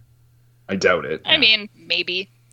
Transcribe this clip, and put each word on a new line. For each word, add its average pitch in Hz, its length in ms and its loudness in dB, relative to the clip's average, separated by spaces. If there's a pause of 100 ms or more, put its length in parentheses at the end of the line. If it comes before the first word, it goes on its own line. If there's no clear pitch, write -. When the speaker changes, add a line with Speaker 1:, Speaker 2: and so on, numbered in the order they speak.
(680)
Speaker 1:
I 98 80 -2
doubt 92 280 2
it. 76 200 -6
Speaker 2:
I - 80 0
Speaker 3:
Yeah. 311 60 6
Speaker 2:
mean, 220 360 2
maybe, 175 540 -6 (240)